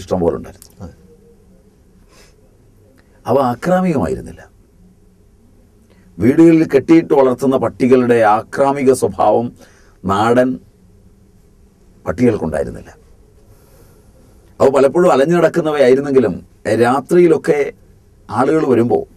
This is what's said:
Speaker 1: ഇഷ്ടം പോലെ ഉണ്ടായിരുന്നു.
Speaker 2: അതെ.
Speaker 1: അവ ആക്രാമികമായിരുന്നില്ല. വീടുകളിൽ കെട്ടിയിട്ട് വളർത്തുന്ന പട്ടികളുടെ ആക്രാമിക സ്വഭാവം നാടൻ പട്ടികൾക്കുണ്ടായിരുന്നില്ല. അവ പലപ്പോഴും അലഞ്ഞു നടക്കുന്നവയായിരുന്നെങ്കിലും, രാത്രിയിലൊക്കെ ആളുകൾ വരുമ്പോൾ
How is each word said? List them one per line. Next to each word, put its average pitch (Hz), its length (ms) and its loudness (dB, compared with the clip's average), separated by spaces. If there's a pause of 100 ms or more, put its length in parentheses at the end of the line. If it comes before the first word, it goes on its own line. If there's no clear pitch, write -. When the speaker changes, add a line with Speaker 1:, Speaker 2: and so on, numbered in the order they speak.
Speaker 1:
ഇഷ്ടം 92 240 -6
പോലെ 78 160 -2
ഉണ്ടായിരുന്നു. - 300 -20 (120)
Speaker 2:
അതെ. 85 120 -20 (2250)
Speaker 1:
അവ 131 80 0 (160)
ആക്രാമികമായിരുന്നില്ല. 147 880 -4 (1800)
വീടുകളിൽ 160 400 4 (100)
കെട്ടിയിട്ട് 165 460 2
വളർത്തുന്ന 131 460 0
പട്ടികളുടെ 123 520 2 (200)
ആക്രാമിക 135 540 -2 (100)
സ്വഭാവം 110 460 0 (680)
നാടൻ 120 360 0 (1600)
പട്ടികൾക്കുണ്ടായിരുന്നില്ല. 82 840 -4 (1700)
അവ 123 60 4 (100)
പലപ്പോഴും 160 380 2
അലഞ്ഞു 151 260 0
നടക്കുന്നവയായിരുന്നെങ്കിലും, 139 920 0 (500)
രാത്രിയിലൊക്കെ 147 760 0 (800)
ആളുകൾ 151 340 0
വരുമ്പോൾ 113 320 0 (120)